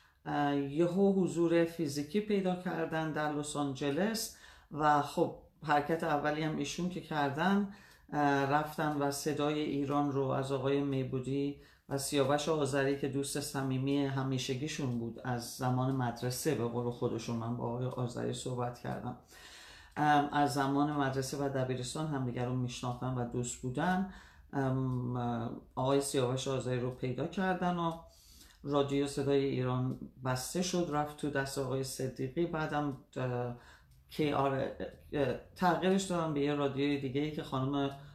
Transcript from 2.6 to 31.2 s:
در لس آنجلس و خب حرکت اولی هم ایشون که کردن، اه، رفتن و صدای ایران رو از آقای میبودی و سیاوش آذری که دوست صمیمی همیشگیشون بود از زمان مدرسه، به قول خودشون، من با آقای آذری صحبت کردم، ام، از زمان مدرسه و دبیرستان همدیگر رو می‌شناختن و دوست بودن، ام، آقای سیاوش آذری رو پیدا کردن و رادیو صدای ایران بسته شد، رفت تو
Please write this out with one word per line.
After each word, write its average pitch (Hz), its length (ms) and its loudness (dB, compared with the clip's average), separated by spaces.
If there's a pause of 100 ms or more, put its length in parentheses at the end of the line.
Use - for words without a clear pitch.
در 151 200 0
لس 147 240 -2
آنجلس 147 800 0 (360)
و 147 300 4
خب - 360 0 (240)
حرکت 156 420 2
اولی 151 380 0
هم 156 140 0
ایشون 147 320 -2
که 175 120 -6
کردن، 160 720 2 (380)
اه، 143 320 4
رفتن 147 520 0
و 143 140 2
صدای 147 500 0
ایران 143 520 0
رو 135 120 2
از 131 280 0
آقای 139 300 2
میبودی 135 800 -2 (280)
و 139 100 -2
سیاوش 143 500 2
آذری 139 500 2
که 143 100 -2
دوست 139 320 -2
صمیمی 135 640 0
همیشگیشون 135 920 -2
بود 117 260 -6
از 120 320 -4
زمان 131 400 2
مدرسه، 127 580 0
به 113 100 0
قول 120 260 -2
خودشون، 117 460 -2
من 117 200 -4
با 120 80 -4
آقای 123 220 -2
آذری 120 460 -4
صحبت 123 460 -4
کردم، 131 380 -6 (800)
ام، 147 360 4
از 143 220 2
زمان 143 380 2
مدرسه 135 440 0
و 143 120 0
دبیرستان 131 580 -2
همدیگر 127 400 -2
رو 127 100 -2
می‌شناختن 127 580 -4
و 120 160 -2
دوست - 320 -4
بودن، 175 500 0 (400)
ام، 131 640 0 (580)
آقای 135 260 2
سیاوش 131 480 0
آذری 127 320 -2
رو 127 100 -2
پیدا 127 360 -4
کردن 180 500 0
و 165 160 0 (720)
رادیو 139 440 2
صدای 139 380 2
ایران 127 540 0 (260)
بسته 131 380 -2
شد، 175 300 0
رفت 151 240 -2
تو 147 140 -2